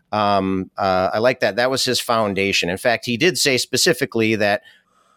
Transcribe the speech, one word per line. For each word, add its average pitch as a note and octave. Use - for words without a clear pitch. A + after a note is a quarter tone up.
um, F#2+
uh, F#2
I A2
like B2
that. F#2
That B2
was C3+
his B2
foundation. G2
In F2+
fact, A2+
he A#2+
did C#3
say C3
specifically A2+
that G#2